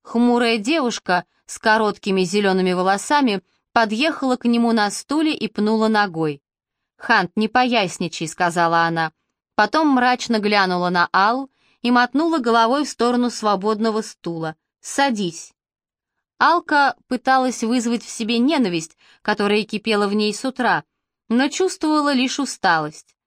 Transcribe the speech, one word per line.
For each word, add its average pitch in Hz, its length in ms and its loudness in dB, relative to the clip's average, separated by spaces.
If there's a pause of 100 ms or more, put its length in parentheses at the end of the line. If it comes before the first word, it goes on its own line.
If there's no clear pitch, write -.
Хмурая 240 560 2
девушка 220 680 -2 (200)
с - 140 -16
короткими 208 640 0
зелёными 185 500 0
волосами 196 720 0 (280)
подъехала 247 640 0
к 240 100 -14
нему 233 260 2
на 208 180 2
стуле 302 460 -2
и 214 120 -6
пнула 220 420 0
ногой. 165 520 -2 (560)
"Хант, 202 380 0
не 220 120 0
поясничай", 214 800 -2
сказала 170 560 0
она. 165 280 -2 (440)
Потом 294 340 2
мрачно 247 500 2
глянула 185 500 2
на 175 240 0
Ал 233 360 0 (320)
и 240 100 0
мотнула 277 480 2
головой 233 460 2
в - 40 -10
сторону 240 400 0
свободного 214 720 -2
стула. 160 540 -10 (260)
"Садись". 208 720 -4 (840)
Алка 294 580 2 (120)
пыталась 254 560 0
вызвать 233 400 -2
в - 60 -18
себе 233 300 -2
ненависть, 233 580 0 (240)
которая 208 420 0
кипела 208 440 -2
в 202 60 -2
ней 208 200 0
с - 100 -10
утра, 233 400 -2 (460)
но 254 180 2
чувствовала 302 680 0
лишь 254 260 -2
усталость. 160 760 -4 (120)